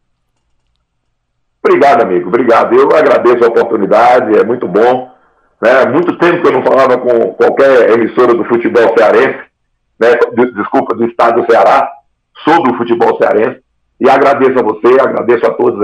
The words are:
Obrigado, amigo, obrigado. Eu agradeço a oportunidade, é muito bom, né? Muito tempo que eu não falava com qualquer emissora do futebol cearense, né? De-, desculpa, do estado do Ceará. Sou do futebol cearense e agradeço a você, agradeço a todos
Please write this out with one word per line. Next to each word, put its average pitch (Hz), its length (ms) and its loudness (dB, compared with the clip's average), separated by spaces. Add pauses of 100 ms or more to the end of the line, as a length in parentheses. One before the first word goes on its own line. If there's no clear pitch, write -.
(1600)
Obrigado, 95 420 2
amigo, 90 260 -4
obrigado. 110 440 0
Eu 135 220 4
agradeço 123 480 2
a 113 60 4
oportunidade, 110 880 0
é - 80 2
muito 117 220 -6
bom, 123 440 -2 (500)
né? 123 260 2
Muito 165 300 -2
tempo 170 240 0
que 151 60 2
eu 135 60 0
não 131 100 -2
falava 127 340 2
com 123 360 -2
qualquer 120 560 2
emissora 120 440 0
do 110 120 -4
futebol 117 520 0
cearense, 113 460 0 (560)
né? 117 160 2 (180)
De-, 123 200 -2
desculpa, 104 420 -4
do 113 100 -4
estado 117 360 -2
do - 100 -2
Ceará. 113 400 2 (520)
Sou 165 180 2
do 123 140 -2
futebol 117 420 -2
cearense 113 440 -2 (380)
e 120 100 2
agradeço 135 500 2
a - 20 2
você, 117 380 0
agradeço 117 480 -2
a 113 60 -2
todos 117 300 -4